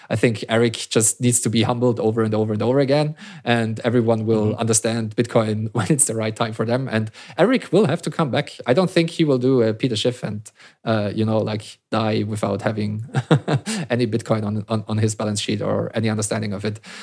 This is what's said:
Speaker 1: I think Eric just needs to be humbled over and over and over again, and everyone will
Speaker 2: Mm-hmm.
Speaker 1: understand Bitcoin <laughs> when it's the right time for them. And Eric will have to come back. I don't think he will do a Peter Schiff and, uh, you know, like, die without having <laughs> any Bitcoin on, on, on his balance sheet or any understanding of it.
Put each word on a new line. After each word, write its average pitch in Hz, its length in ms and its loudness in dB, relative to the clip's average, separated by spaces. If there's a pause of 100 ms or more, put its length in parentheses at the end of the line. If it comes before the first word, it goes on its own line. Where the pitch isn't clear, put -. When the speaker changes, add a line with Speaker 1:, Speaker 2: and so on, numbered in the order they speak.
Speaker 1:
I 113 60 -2
think 110 340 0
Eric 113 240 4 (160)
just - 320 0
needs 120 200 2
to 123 100 0
be 113 100 4
humbled 120 380 2
over 110 240 2
and 110 100 0
over 110 200 2
and 107 100 -2
over 127 160 2
again, 147 360 2 (300)
and 113 380 0
everyone 113 420 2
will 107 220 2
Speaker 2:
Mm-hmm. 104 140 0
Speaker 1:
understand 113 540 0
Bitcoin 110 540 0
<laughs> - 60 -8
when 117 160 0
it's 143 140 2
the 113 100 -2
right 110 200 -2
time 113 180 -2
for 113 120 -4
them. 127 240 0
And 110 220 -2 (260)
Eric 226 340 2
will 190 140 4
have 156 160 0
to - 80 -6
come 143 220 -2
back. 139 340 -4
I 127 80 4
don't 175 160 4
think 165 220 2
he 165 120 0
will 139 140 4
do 127 240 4
a 110 140 2
Peter 123 200 -2
Schiff - 280 -2
and, 107 280 -8 (340)
uh, 104 280 0
you 107 100 0
know, 110 140 2
like, 107 400 -4 (140)
die 110 320 0
without 104 400 -2
having 107 460 -4
<laughs> 156 840 0
any 120 160 0
Bitcoin 110 360 -2
on, 104 260 -4
on, 110 180 -2
on 107 100 -2
his 107 160 2
balance 104 260 -4
sheet 104 220 -4
or 104 320 -2
any 113 160 0
understanding 107 420 -2
of 98 140 -6
it. 107 140 -6 (240)